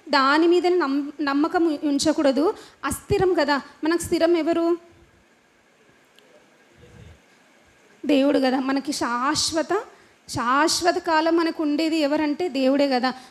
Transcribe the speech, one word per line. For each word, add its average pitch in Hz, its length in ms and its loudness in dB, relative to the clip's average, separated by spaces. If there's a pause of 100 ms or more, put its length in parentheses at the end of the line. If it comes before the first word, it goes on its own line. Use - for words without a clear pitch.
దాని 294 380 4
మీద 349 200 2
నమ్-, 294 580 -2
నమ్మకం 311 600 0
ఉంచకూడదు. 285 720 0 (300)
అస్థిరం 370 500 0
కదా. 285 260 0 (240)
మనకు 339 180 -2
స్థిరం 330 340 0
ఎవరు? 339 420 0 (3250)
దేవుడు 277 320 4
కదా. 262 220 0
మనకి 269 320 -4
శాశ్వత, 302 920 -2 (460)
శాశ్వత 302 680 0
కాలం 330 380 0
మనకు 330 260 -2
ఉండేది 302 340 0
ఎవరంటే 302 520 -2
దేవుడే 269 400 2
కదా. 254 240 0 (180)